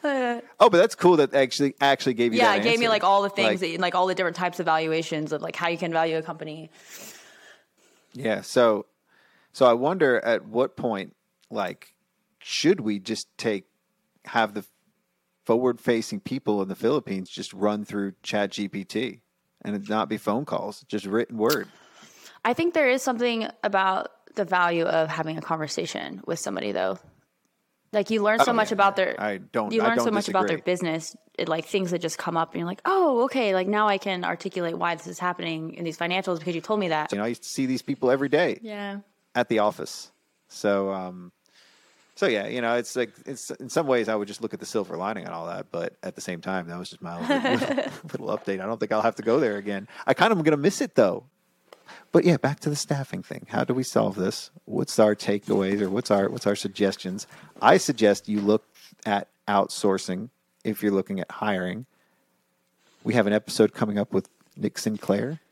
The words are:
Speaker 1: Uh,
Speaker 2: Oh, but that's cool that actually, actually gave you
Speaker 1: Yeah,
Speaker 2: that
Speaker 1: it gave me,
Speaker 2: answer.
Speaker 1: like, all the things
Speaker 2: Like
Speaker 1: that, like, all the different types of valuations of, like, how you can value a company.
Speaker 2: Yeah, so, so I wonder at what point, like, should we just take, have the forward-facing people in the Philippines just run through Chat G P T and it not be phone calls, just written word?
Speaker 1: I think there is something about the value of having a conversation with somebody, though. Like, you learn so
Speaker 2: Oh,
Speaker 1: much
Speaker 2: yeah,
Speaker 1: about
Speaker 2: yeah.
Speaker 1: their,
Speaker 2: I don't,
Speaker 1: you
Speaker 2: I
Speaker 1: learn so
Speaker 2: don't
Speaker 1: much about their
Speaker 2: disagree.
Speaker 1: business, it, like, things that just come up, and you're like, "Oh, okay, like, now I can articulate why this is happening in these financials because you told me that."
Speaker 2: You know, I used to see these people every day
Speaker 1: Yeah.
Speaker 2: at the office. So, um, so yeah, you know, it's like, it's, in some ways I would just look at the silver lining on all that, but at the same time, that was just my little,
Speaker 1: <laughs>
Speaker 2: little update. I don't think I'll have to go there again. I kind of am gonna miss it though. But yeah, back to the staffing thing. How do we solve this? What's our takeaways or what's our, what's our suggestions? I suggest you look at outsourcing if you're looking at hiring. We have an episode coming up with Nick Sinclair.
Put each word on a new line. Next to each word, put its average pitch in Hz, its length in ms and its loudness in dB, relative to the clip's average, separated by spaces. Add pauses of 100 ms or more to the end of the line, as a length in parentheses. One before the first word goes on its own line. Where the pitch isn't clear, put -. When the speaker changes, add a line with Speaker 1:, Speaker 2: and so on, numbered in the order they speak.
Speaker 1:
Uh, 254 360 -2 (200)
Speaker 2:
Oh, 220 100 10
but 175 80 6
that's 220 160 6
cool 180 220 8
that 143 180 4
actually, 135 460 2
actually 139 340 4
gave 117 180 2
you 110 60 2
Speaker 1:
Yeah, 226 140 6
Speaker 2:
that 202 80 2
Speaker 1:
it - 20 -2
gave 233 160 2
me, 240 80 2
Speaker 2:
answer. 226 40 4
Speaker 1:
like, 214 140 2
all 196 180 6
the 202 60 0
things 196 320 2
Speaker 2:
Like 170 120 -2
Speaker 1:
that, 170 80 -4
like, 180 140 0
all 185 120 2
the 185 80 0
different 175 220 -2
types 175 240 -4
of 170 60 -2
valuations 160 640 0
of, 151 100 -4
like, 165 140 -10
how 170 120 -2
you 170 80 -2
can 170 160 -4
value 160 240 0
a 160 60 -4
company. 156 480 -12 (1400)
Speaker 2:
Yeah, 110 300 -2
so, 113 440 4 (680)
so 131 140 4
I 120 60 8
wonder 135 520 2
at 113 220 0
what 117 300 -2
point, 104 400 -4 (340)
like, 95 440 -8 (440)
should - 420 0
we 104 200 -2
just 107 260 -8 (100)
take, 104 300 -4 (600)
have 107 280 0
the 104 100 -6 (800)
forward-facing 117 760 0
people 107 420 -2
in 95 60 -4
the 95 80 -6
Philippines 110 520 -2
just - 240 -12
run 104 320 -2
through 101 280 -6 (100)
Chat 101 280 -2
G 101 180 -6
P 98 160 -8
T 110 380 -6 (400)
and 104 140 -6
it 101 120 -8
not 107 200 0
be 110 100 -4
phone 110 260 -2
calls, - 440 -6
just 101 180 -6
written 113 300 -2
word? 110 320 0 (760)
Speaker 1:
I 233 80 2
think 339 220 0
there 294 140 4
is 262 140 2
something 233 460 -2 (160)
about 190 480 0 (240)
the 202 80 0
value 175 400 2
of 160 240 2
having 156 300 -4
a 160 40 -10
conversation 156 840 -4
with 170 120 -4
somebody, 101 340 -4
though. 95 260 -2 (920)
Like, 208 180 0
you 220 120 2
learn 214 180 4
so 247 100 6
Speaker 2:
Oh, 240 40 2
Speaker 1:
much 214 160 2
Speaker 2:
yeah, 226 40 0
Speaker 1:
about 196 240 4
Speaker 2:
yeah. 185 60 2
Speaker 1:
their, - 160 -4
Speaker 2:
I 101 180 -4
don't, 107 340 -4
Speaker 1:
you 113 80 2
Speaker 2:
I 107 60 2
Speaker 1:
learn - 120 2
so 120 80 2
Speaker 2:
don't 214 80 0
Speaker 1:
much 208 140 0
about 190 200 0
their 165 80 0
Speaker 2:
disagree. 180 160 -2
Speaker 1:
business, 165 440 -4 (220)
it, 165 100 -4
like, 160 180 -2
things 190 260 -2
that 175 80 -2
just 165 180 -6
come 165 180 -4
up, 165 160 0
and 180 60 -6
you're 170 80 -4
like, 185 180 -8
"Oh, 330 400 2
okay, 240 300 0
like, 185 140 0
now 208 180 2
I 202 100 2
can 190 280 -4
articulate 175 520 -4
why 170 200 -2
this 160 100 -14
is 175 140 -12
happening 165 540 -6
in 170 100 -8
these 170 120 -6
financials 180 440 -2
because 170 160 -6
you 160 40 -4
told 214 200 -2
me 185 80 -2
that." 151 240 -2
Speaker 2:
You 101 60 -4
know, 104 60 -2
I 113 40 -2
used 120 160 -8
to - 40 -14
see 135 160 -2
these 127 180 -2
people 127 280 0
every 135 180 2
day 147 320 2
Speaker 1:
Yeah. 202 380 -10 (380)
Speaker 2:
at 123 120 2
the 110 120 2
office. - 500 -2 (380)
So, 101 440 0
um, 92 380 -10 (840)
so - 100 0
yeah, 107 220 0
you 123 120 -6
know, 117 160 0
it's 120 200 -4
like, 120 160 -2 (120)
it's, - 280 -12
in 127 160 -14
some 156 180 0
ways 120 220 2
I 110 80 0
would 104 120 -2
just 104 140 -12
look 110 100 -6
at - 80 -10
the 107 60 -14
silver 90 300 -4
lining 95 300 -6
on 87 60 -10
all 85 140 -10
that, 90 240 -10
but 85 320 -6
at 92 140 -10
the - 40 -14
same 87 200 -8
time, 92 280 -6
that 85 100 -12
was 90 120 -12
just - 120 -20
my 85 160 -10
little, 254 500 -2
Speaker 1:
<laughs> - 440 -8
Speaker 2:
little - 240 -8
update. 98 240 -6
I 95 60 -6
don't 113 140 -6
think 110 120 -4
I'll 107 100 2
have 113 140 0
to 107 60 -12
go 113 160 2
there 113 180 0
again. 101 300 -6 (200)
I - 60 4
kind - 200 4
of 196 60 2
am 160 60 0
gonna 156 120 4
miss 156 240 0
it - 160 -2
though. 104 280 4 (880)
But - 120 6
yeah, 170 120 6
back 139 240 -2
to 151 100 -2
the 147 60 -2
staffing - 460 -6
thing. - 280 -14
How - 140 0
do 123 100 -2
we 131 80 -2
solve 107 340 0
this? 95 340 -4 (140)
What's 110 340 -4
our 107 160 8
takeaways 101 640 0
or 95 100 0
what's 101 200 -2
our, 98 180 4
what's - 180 -4
our 101 100 2
suggestions? 98 680 -4 (360)
I - 160 8
suggest 110 500 2
you 104 120 0
look 104 240 2 (400)
at 101 240 -2 (200)
outsourcing 104 840 0 (340)
if 110 180 -4
you're 104 100 2
looking 95 280 -2
at - 100 -8
hiring. 98 560 -4 (1160)
We - 100 0
have 110 120 6
an 101 60 2
episode 107 420 2
coming 104 240 -2
up 101 140 -2
with - 160 -2 (280)
Nick 98 220 -4
Sinclair. 110 640 -2 (100)